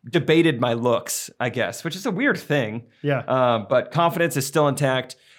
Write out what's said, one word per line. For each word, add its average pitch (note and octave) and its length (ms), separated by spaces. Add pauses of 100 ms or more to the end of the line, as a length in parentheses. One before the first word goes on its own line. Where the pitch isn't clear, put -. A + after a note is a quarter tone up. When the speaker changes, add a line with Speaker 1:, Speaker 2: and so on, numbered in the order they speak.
Speaker 1:
debated D#3 520
my A#2+ 140
looks, - 560 (100)
I B2 80
guess, G#2+ 360
which E3 120
is - 100
a A#3 40
weird G#3+ 280
thing. A#2 460 (180)
Speaker 2:
Yeah. C#3+ 240
Speaker 1:
Um, A#2+ 420
but B2+ 220
confidence E3+ 460
is C3+ 100
still D3+ 220
intact. C3+ 480 (220)